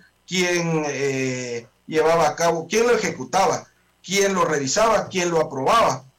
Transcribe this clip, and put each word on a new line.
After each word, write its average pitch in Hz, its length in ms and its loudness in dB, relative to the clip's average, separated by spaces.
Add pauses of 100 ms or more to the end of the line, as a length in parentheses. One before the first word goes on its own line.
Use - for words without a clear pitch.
(280)
quién, 170 580 0
eh, 131 800 -4 (200)
llevaba 160 420 2
a - 80 -6
cabo, 165 320 0
quién 226 180 2
lo 240 80 4
ejecutaba, 175 720 -2 (360)
quién 196 300 0
lo - 120 2
revisaba, 185 640 0
quién 175 220 -2
lo 165 100 2
aprobaba. 151 640 0 (140)